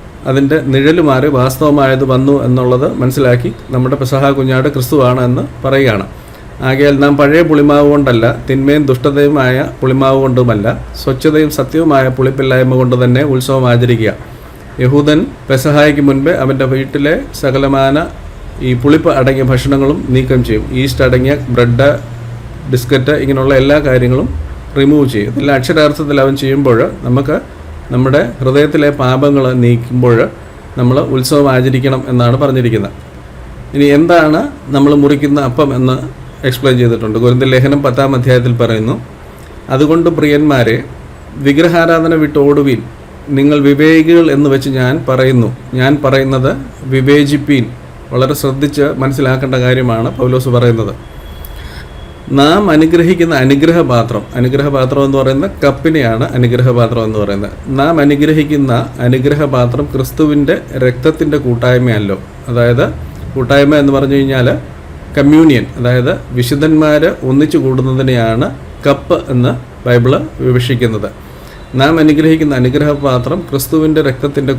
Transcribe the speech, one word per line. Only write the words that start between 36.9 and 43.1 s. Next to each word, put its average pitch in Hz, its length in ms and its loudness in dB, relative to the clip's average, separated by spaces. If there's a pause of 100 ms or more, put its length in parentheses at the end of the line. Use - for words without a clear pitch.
കൊരിന്ത്യർ 127 280 2
ലേഖനം 135 320 2
പത്താം 135 320 0
അധ്യായത്തിൽ 123 460 2
പറയുന്നു, 113 320 -2 (800)
"അതുകൊണ്ട് 160 420 2
പ്രിയന്മാരെ, 143 600 2 (680)
വിഗ്രഹാരാധന 165 640 2 (100)
വിട്ട് 147 240 0
ഓടുവീൻ. 139 340 2 (580)